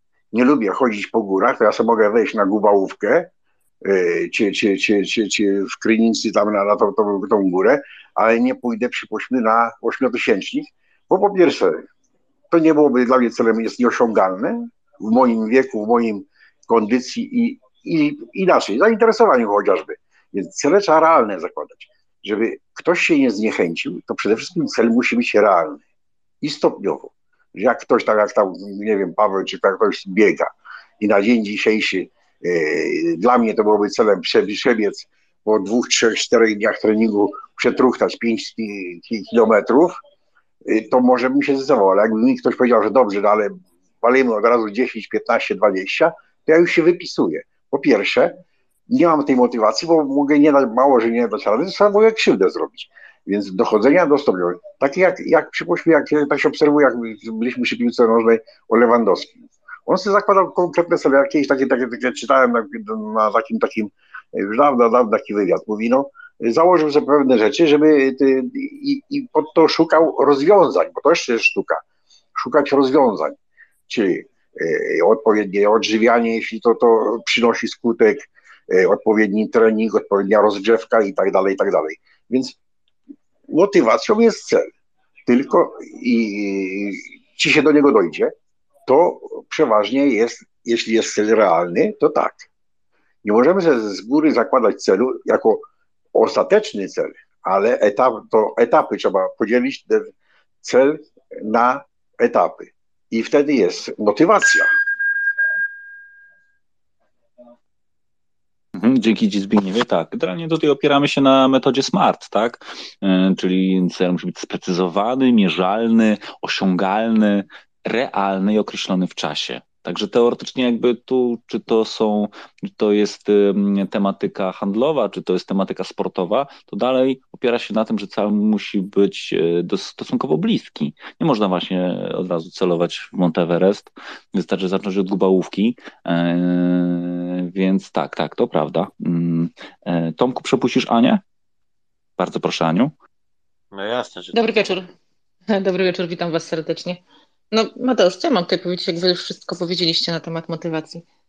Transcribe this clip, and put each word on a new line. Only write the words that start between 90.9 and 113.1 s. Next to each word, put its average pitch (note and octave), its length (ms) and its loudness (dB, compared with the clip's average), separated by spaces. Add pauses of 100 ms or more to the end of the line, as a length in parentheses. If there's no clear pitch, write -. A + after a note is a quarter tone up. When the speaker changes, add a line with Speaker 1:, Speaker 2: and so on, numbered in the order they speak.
Speaker 1:
jest G#2+ 200 -2
cel G#2+ 200 0
realny, F2 640 2
to D#3 80 2
tak. - 280 -2 (880)
Nie G#2 80 -2
możemy D#3 300 2
sobie D3 180 2
z G2+ 200 -8
góry C#3 320 0
zakładać A2+ 520 0
celu A2 280 2 (140)
jako G#2+ 340 2 (520)
ostateczny A2+ 760 0
cel, D#2 240 -6 (300)
ale G2+ 360 0
etap, A2+ 360 2 (160)
to A2 280 0
etapy A#2+ 380 2
trzeba F#2+ 300 0 (120)
podzielić B2 460 -2
ten - 200 0 (560)
cel C#3 380 2 (460)
na A#2+ 400 0 (340)
etapy. G#2 480 0 (440)
I A2+ 120 -2
wtedy D3 300 0
jest - 460 -2
motywacja. D#3+ 680 2 (4000)
Speaker 2:
Mhm, A2+ 260 2
dzięki A2 300 0
Ci, G2+ 100 -2
Zbigniewie. G2+ 440 0
Tak, - 260 -2
generalnie E3+ 380 -6
tutaj D#3 220 0
opieramy C#3+ 380 0
się - 120 -2
na C3+ 280 4
metodzie C3+ 340 0
smart, - 460 -2
tak? - 460 -4 (280)
E, F#2 360 2